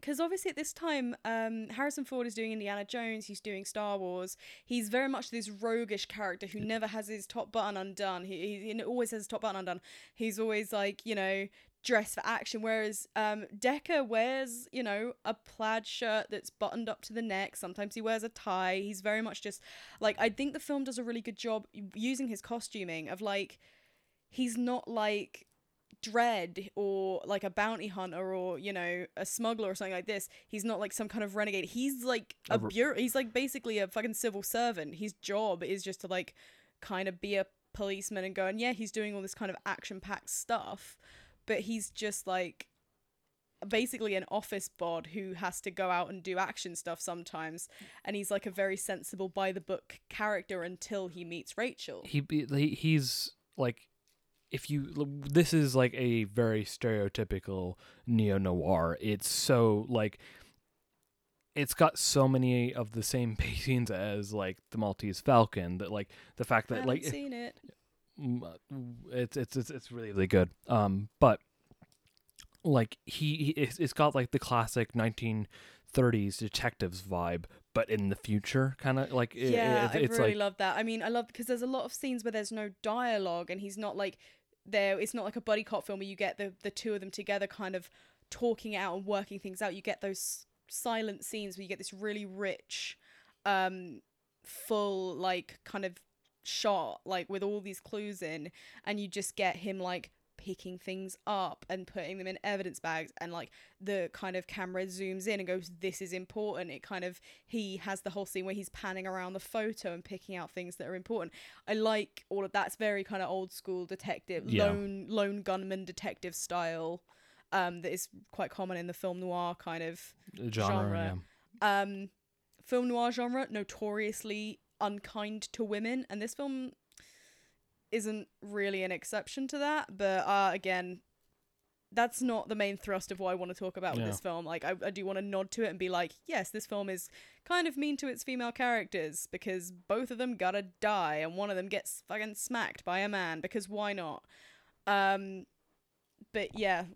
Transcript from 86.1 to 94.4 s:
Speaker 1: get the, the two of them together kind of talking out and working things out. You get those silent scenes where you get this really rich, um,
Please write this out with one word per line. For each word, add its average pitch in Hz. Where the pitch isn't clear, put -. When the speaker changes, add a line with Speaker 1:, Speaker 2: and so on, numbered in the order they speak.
Speaker 1:
get 190
the, 202
the 202
two 214
of 202
them 190
together 202
kind 190
of 175
talking 226
out 185
and 190
working 202
things 190
out. 190
You 196
get -
those -
silent 226
scenes 202
where 196
you 185
get 190
this -
really 208
rich, -
um, 185